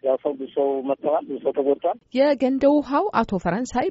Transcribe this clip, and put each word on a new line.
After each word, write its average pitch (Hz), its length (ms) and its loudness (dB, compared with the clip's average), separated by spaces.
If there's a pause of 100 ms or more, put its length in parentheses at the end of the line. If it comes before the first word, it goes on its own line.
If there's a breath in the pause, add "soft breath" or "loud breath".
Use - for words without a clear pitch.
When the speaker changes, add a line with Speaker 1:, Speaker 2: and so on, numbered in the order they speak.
Speaker 1:
ያው 131 160 2
ሰው 147 140 -4
ብዙ 135 200 -10
ሰው 139 140 0 (180)
መጥተዋል፣ 147 400 -2
ብዙ 143 160 -8
ሰው 135 120 -2
ተጎድቷል። 147 440 0 (180)
Speaker 2:
የገንደ 269 560 2
ውሃው 294 340 2 (100)
አቶ - 240 0
ፈረንሳይ 240 520 -2